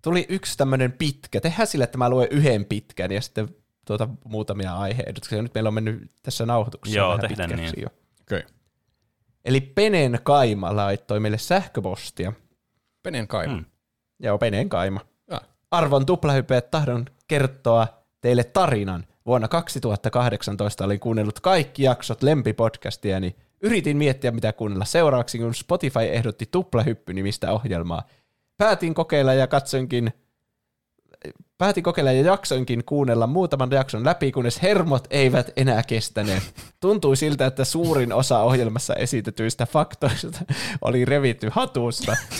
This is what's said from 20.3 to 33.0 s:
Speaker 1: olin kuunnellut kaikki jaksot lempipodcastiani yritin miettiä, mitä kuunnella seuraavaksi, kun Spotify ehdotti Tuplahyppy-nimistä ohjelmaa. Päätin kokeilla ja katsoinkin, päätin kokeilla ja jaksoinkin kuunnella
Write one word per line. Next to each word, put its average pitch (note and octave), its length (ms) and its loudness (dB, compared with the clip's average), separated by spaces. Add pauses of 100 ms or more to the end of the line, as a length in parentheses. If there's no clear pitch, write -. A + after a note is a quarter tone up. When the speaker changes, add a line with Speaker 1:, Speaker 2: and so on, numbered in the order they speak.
Speaker 1:
olin G2 140 0
kuunnellut G#2+ 400 -2
kaikki F3+ 440 2
jaksot B2+ 400 0
lempipodcastiani G#2+ 1120 0 (280)
yritin E3+ 340 2
miettiä, C3+ 340 2
mitä A2 220 -2
kuunnella G2+ 320 -4
seuraavaksi, C3 540 2
kun A#2 160 -2
Spotify D#3+ 440 -2
ehdotti A2+ 520 -2
Tuplahyppy-nimistä G2 1000 -2
ohjelmaa. F2 520 -4 (540)
Päätin F#3+ 360 2
kokeilla C#3+ 400 2
ja C3 140 4
katsoinkin, C3 680 -2 (1400)
päätin F#3 260 0
kokeilla E3+ 280 2
ja B2+ 100 4
jaksoinkin C3 640 0
kuunnella A#2 420 2